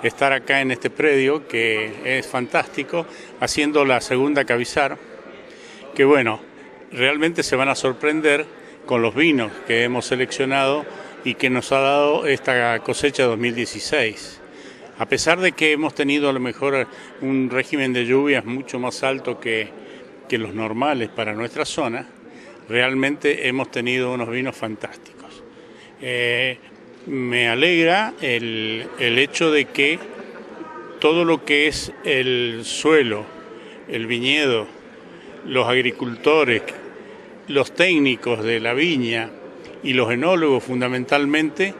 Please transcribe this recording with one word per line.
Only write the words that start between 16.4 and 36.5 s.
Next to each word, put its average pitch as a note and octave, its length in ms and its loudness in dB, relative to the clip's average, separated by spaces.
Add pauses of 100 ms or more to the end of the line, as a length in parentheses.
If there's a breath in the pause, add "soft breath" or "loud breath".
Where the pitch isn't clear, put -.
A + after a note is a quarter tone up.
un C3 280 0
régimen C3 420 0
de B2 140 0
lluvias C3+ 380 2
mucho B2+ 340 -6
más B2 240 -6
alto C3+ 380 -4
que, A2 280 -2 (600 loud breath)
que A#2+ 100 0
los G#2 160 -6
normales A2+ 540 -2
para G#2+ 240 -4
nuestra A#2+ 320 -6
zona, C3+ 440 -6 (600 loud breath)
realmente C3+ 800 0
hemos C3 240 -2
tenido B2+ 400 -2
unos A#2+ 180 -4
vinos B2+ 240 -4
fantásticos. - 560 -10 (960 loud breath)
Eh, B2 540 0 (480)
me B2 420 0
alegra E3+ 720 2
el, A2+ 680 -4 (100)
el A#2+ 220 2
hecho D3 320 2
de D3 140 4
que D3 340 0 (960)
todo E3 260 4
lo E3 200 0
que D3 240 4
es - 240 -6 (120)
el B2 600 0
suelo, A#2+ 600 2 (600 loud breath)
el A2+ 220 -6
viñedo, B2 580 2 (800 loud breath)
los B2+ 220 2
agricultores, B2 960 2 (840 loud breath)